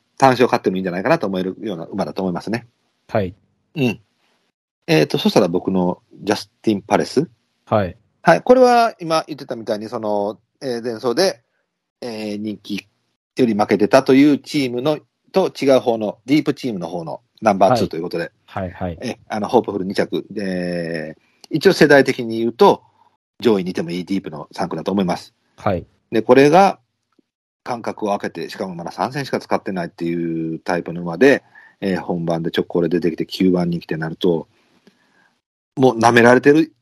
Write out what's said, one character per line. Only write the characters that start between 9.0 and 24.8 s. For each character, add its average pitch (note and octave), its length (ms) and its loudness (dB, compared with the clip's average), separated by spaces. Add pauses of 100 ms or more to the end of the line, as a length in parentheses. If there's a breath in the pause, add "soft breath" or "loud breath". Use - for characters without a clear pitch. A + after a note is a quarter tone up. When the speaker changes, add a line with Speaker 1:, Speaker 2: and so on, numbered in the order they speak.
Speaker 1:
言 D3+ 100 -10
っ - 20 -20
て C#3+ 60 -12
た B2 100 -10
み A2+ 80 -12
た A2 120 -2
い G#2 40 -6
に、 A2 80 -10
そ A#2+ 100 -8
の、 G#2 400 -2 (240)
え B2 180 -6
ー、 A2+ 40 -10
前 A#2+ 120 -6
走 A#2 200 -4
で、 F3+ 260 0 (600)
え G#2+ 320 -8
ー、 G#2 40 -8
人 G#2 200 -8
気 - 280 -10 (520)
よ C3 80 4
り A2+ 80 0
負 G2+ 140 0
け G#2 100 2
て G2+ 100 2
た C3 160 4
と C3+ 100 2
い C#3+ 200 6
う C3 60 0
チ C#3 280 -4
ー A#2+ 40 -6
ム B2 100 -6
の、 D3+ 180 -2 (320)
と F3+ 180 0
違 C3+ 280 2
う - 20 4
方 A#2 180 0
の、 G#2+ 280 -6
デ C3+ 100 2
ィ D#3 40 4
ー C#3 40 -2
プ D3 100 -2
チ C3 160 -8
ー A2 40 -6
ム F#2+ 60 -8
の E2+ 80 -8
方 E2+ 180 -10
の D2+ 160 -12 (200)
ナ G#2+ 120 4
ン F#2+ 60 0
バ G2 100 4
ー B2+ 60 4
ツ G#2+ 100 0
ー - 20 -4
と - 80 -10
い D#2+ 40 -6
う - 20 -6
こ - 80 -8
と - 80 -6
で。 E2 140 -8 (140)
Speaker 2:
は G2 200 -10
い。 F2 60 -10
は F2+ 180 -10
い、 E2 80 -10
は - 80 -14
い。 - 20 -8
Speaker 1:
え、 - 120 -10 (100)
あ A2 100 -8
の、 G2+ 80 -4
ホ B2 120 2
ー - 20 6
プ G2+ 100 -8
フ G2 80 -6
ル F#2 60 -6
二 G2 80 -8
着。 F#2 380 -4
で、 F2 840 -8 (320 soft breath)
一 D#3 180 0
応 F3 60 6
世 D#3 140 6
代 C#3+ 160 8
的 B2+ 220 -2
に A2+ 140 -6
言 A#2 100 0
う - 20 -2
と、 D#3 300 4 (580)
上 G#2 200 2
位 F2+ 40 -2
に F2+ 80 -6
い - 20 -14
て F#2+ 100 -6
も E2+ 80 -10
い F2+ 100 -6
い E2+ 40 -12
デ G2 100 -4
ィ F#2+ 40 -2
ー - 40 -8
プ - 60 -14
の D2+ 220 -14
三 F#2 160 -8
区 F2+ 80 -10
だ D#2+ 80 -10